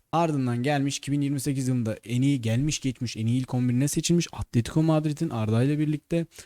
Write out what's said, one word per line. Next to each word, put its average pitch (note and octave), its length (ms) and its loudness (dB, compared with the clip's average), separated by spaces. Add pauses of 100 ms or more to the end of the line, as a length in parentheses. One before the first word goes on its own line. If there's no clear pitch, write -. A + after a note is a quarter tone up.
(120)
Ardından C3+ 520 0
gelmiş C#3 340 0
iki - 140 -6
bin C#3+ 100 0
yirmi C#3 180 0
sekiz C3+ 280 -2
yılında A#2+ 360 0
en B2 180 -2
iyi, C#3 200 2
gelmiş A#2+ 380 0
geçmiş B2+ 380 -6
en A2 100 -2
iyi B2 120 2
ilk C3 140 -6
on B2 160 2
birine B2+ 180 2
seçilmiş E3+ 440 2
Atletico B2+ 520 0
Madrid'in D#3 460 0
Arda A2 340 0
ile D3 160 2
birlikte. D3+ 460 -2 (200)